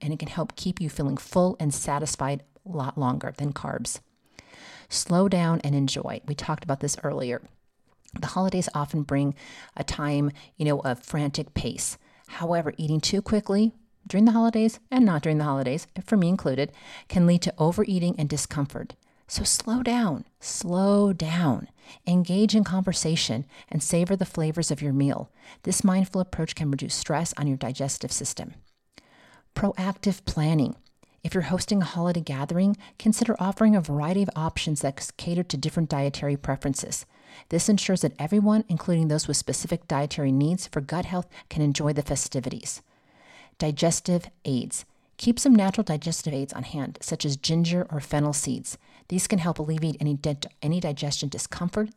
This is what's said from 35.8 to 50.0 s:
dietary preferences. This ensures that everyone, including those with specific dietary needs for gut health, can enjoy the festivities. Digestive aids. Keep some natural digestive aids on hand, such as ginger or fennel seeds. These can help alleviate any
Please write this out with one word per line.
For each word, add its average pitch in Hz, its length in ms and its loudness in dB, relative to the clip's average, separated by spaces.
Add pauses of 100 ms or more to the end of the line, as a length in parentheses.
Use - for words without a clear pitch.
dietary 143 480 0
preferences. - 680 -4 (440)
This 170 180 2
ensures 196 340 4
that 160 160 0
everyone, 208 520 4
including 165 400 2
those 151 180 0
with 143 80 0
specific - 540 -4
dietary 143 420 0
needs 147 360 2
for - 120 -6
gut 160 260 -4
health, 175 220 -4 (220)
can 156 120 -2
enjoy 147 300 2
the 147 100 -2
festivities. - 800 -6 (760)
Digestive 165 720 0 (160)
aids. 135 400 -4 (320)
Keep 240 220 2
some 269 160 8
natural 196 280 4
digestive 160 500 -4
aids 139 200 -4
on 127 100 -8
hand, - 380 -8
such - 240 -6
as 139 100 0
ginger 170 560 0
or 151 80 -4
fennel 147 340 0
seeds. - 440 -6 (320)
These 180 160 0
can 202 140 0
help 165 180 0
alleviate 156 420 -2
any 147 140 0